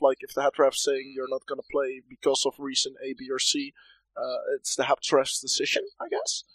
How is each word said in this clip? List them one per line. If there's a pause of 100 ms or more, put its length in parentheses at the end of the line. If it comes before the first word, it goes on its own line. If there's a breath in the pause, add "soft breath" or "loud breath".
Like,
if
the
head
ref's
saying
you're
not
gonna
play
because
of
reason (100)
A,
B,
or
C, (420)
uh, (180)
it's
the
head (160)
ref's
decision, (180)
I
guess. (100)